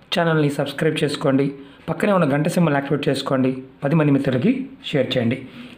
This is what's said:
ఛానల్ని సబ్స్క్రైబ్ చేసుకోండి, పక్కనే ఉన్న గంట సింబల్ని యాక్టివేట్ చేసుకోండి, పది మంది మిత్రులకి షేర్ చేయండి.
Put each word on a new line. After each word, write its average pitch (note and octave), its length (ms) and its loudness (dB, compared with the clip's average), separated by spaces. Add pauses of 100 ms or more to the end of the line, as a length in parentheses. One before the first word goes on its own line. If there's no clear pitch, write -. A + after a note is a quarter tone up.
(180)
ఛానల్ని D#3+ 320 2
సబ్స్క్రైబ్ D3+ 540 -2
చేసుకోండి, C#3 480 0 (360)
పక్కనే G3+ 240 0
ఉన్న D#3+ 220 2
గంట D#3 140 0
సింబల్ని D#3+ 300 2
యాక్టివేట్ C#3 300 -2
చేసుకోండి, C3 540 0 (220)
పది C#3+ 100 0
మంది D3 180 4
మిత్రులకి C3+ 580 0 (140)
షేర్ C3 320 -2
చేయండి. A#2+ 320 -2 (300)